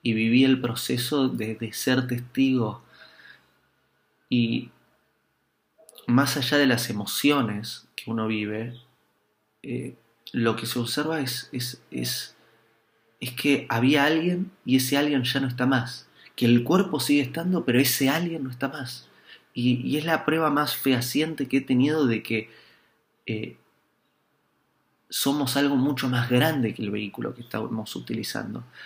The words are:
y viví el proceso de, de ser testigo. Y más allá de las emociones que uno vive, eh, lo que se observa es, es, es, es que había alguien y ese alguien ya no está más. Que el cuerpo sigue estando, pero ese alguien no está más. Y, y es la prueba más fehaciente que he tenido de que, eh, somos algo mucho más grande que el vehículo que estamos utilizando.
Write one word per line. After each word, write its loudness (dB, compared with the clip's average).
y 0
viví 4
el 4
proceso -2
de, -6
de -8
ser 0
testigo. 0
Y 0
más 4
allá 0
de 6
las 2
emociones -2
que -14
uno -2
vive, -4
eh, -10
lo 0
que -8
se -4
observa -4
es, -6
es, -8
es, -8
es -10
que 0
había 4
alguien 2
y 4
ese 2
alguien 2
ya 0
no -2
está 0
más. -2
Que 2
el 6
cuerpo 2
sigue 4
estando, -2
pero 4
ese 2
alguien -2
no -6
está -6
más. -10
Y, 2
y 0
es -4
la 0
prueba 2
más 0
fehaciente 0
que 0
he 2
tenido 4
de 0
que, -4
eh, -6
somos 0
algo 2
mucho 0
más 0
grande 2
que -8
el -4
vehículo -6
que -18
estamos -8
utilizando. -8